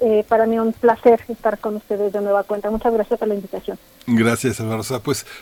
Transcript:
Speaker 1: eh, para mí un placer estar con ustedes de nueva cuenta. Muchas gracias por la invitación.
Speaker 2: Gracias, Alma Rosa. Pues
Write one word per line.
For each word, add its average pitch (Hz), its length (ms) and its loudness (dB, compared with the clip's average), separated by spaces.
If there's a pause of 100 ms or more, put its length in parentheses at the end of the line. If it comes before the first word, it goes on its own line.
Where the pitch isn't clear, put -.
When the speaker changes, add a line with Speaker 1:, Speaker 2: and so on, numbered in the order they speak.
Speaker 1:
eh, 214 260 2
para 226 200 4
mí 226 100 0
un 226 160 0
placer 226 540 4
estar 220 320 -4
con 208 160 -6
ustedes 208 360 -4
de 208 80 -4
nueva 202 220 0
cuenta. 208 300 -4
Muchas 220 200 -2
gracias 220 280 0
por 220 80 -4
la 214 80 0
invitación. 190 420 -8 (300)
Speaker 2:
Gracias, 113 520 2
Alma 110 160 -4
Rosa. 110 280 -6
Pues - 240 -6 (140)